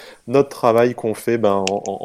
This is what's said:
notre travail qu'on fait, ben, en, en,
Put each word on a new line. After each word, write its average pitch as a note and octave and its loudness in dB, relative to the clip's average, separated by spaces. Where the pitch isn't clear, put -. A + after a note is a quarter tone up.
notre C#3 2
travail A#2+ 2
qu'on G#2+ -4
fait, A#2 -2
ben, G#2 2
en, G2+ -4
en, G2 -8